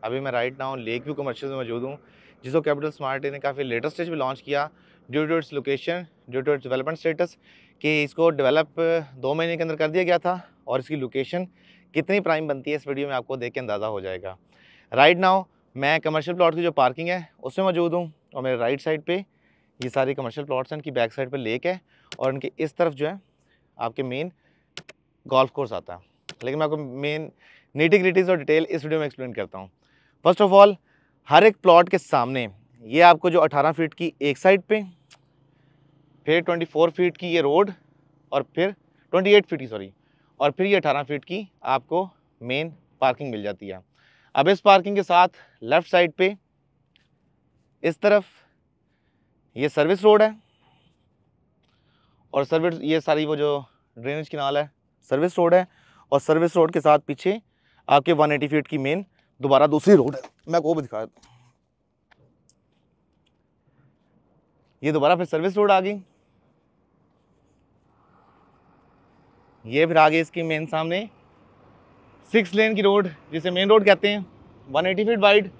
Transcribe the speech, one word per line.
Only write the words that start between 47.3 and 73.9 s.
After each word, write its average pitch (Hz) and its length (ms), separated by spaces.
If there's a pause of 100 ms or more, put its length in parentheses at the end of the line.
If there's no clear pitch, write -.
इस 165 180
तरफ 208 240 (1300)
ये 135 120
सर्विस 165 360
रोड 214 180
है 220 120 (2000)
और 139 120
सर्विस, 165 300
ये 160 260
सारी 156 260
वो 151 100
जो 143 280 (320)
ड्रेनेज 143 320
कैनाल 143 300
है 147 120 (400)
सर्विस 156 280
रोड 170 160
है 180 120 (460)
और 139 80
सर्विस 160 360
रोड 165 160
के 160 80
साथ 151 200
पीछे 190 400 (480)
आपके 143 240
वन 151 200
एटी 143 160
फीट 147 180
की 151 120
मेन 151 260 (360)
दोबारा 135 260
दूसरी 151 280
रोड 143 220
है। - 40 (280)
मैं 165 80
आपको 156 120
वो 170 60
भी 156 80
दिखा 113 180
देता - 280
हूँ, - 80 (3500)
ये 147 100
दोबारा 151 240
फिर 175 100
सर्विस 170 300
रोड 208 140
आ 190 100
गई, 196 140 (3750)
ये 135 220
फिर 165 120
आ 156 100
गई 160 120
इसकी 165 220
मेन 160 240
सामने 165 420 (1200)
सिक्स 202 240
लेन 220 200
की 208 80
रोड 196 260 (240)
जिसे 170 180
मेन 185 180
रोड 214 160
कहते 202 240